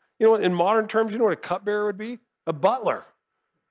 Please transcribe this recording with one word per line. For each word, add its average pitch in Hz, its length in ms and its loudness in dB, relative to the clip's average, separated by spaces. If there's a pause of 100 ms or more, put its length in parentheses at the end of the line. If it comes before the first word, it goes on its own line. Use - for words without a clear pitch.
(180)
You 220 80 4
know, 220 80 6
in 185 180 2
modern 208 360 2
terms, 220 240 0
you 226 60 -6
know 240 60 2
what 196 80 4
a 151 40 -4
cupbearer 208 500 -4
would 202 100 -6
be? 226 220 -12 (280)
A 165 60 -2
butler. 180 540 -2 (640)